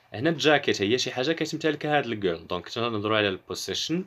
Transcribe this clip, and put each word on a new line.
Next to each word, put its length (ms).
هنا 160
الجاكيت 520
هي 160
شي 120
حاجة 220
كتمتلكها 640
هاد 80
الجيرل. 400
دونك 220
تنهضرو 460
على 140
البوسيشن 800